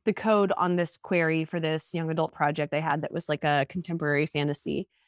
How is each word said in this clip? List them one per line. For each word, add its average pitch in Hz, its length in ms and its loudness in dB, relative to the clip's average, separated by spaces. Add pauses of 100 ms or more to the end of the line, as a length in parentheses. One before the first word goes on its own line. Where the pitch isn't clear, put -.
the 214 80 2
code 202 440 2
on 180 180 2
this 175 220 -2
query 160 480 0
for 170 160 -6
this 156 340 -2
young 165 160 -2
adult 160 240 0
project 147 400 0
I 151 60 0
had 156 220 0
that - 100 -8
was, - 160 -6
like, 151 160 -2
a 147 240 4
contemporary 160 580 -2
fantasy." 147 600 -2 (200)